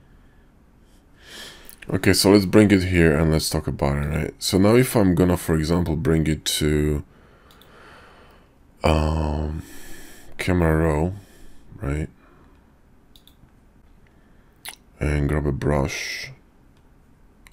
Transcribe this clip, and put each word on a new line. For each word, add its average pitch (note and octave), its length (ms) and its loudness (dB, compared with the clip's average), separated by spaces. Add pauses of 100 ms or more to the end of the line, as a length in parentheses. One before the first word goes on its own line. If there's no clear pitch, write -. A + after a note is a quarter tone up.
(1900)
Okay, F#2+ 240 2
so F#2+ 180 4
let's G2+ 140 6
bring G#2 260 4
it F#2+ 120 4
here E2+ 340 4
and D#2+ 140 2
let's D#2 180 0
talk D#2 180 -4
about C#2 300 -2
it, D2 100 -4
right? D#2 320 -6
So - 180 -2
now G2+ 180 4
if B2+ 200 2
I'm F#2+ 200 4
gonna, F2+ 220 2
for - 180 -2
example, E2+ 400 0
bring D#2+ 320 0
it D2+ 180 -4
to, D2+ 580 -2 (1800)
um, D#2 800 -2 (760)
camera E2+ 400 0
raw, D#2+ 340 0 (720)
right? C#3 280 -6 (3000)
And D2 300 -2
grab D2 160 -2
a C#2+ 60 -2
brush. C#2 800 -4 (1200)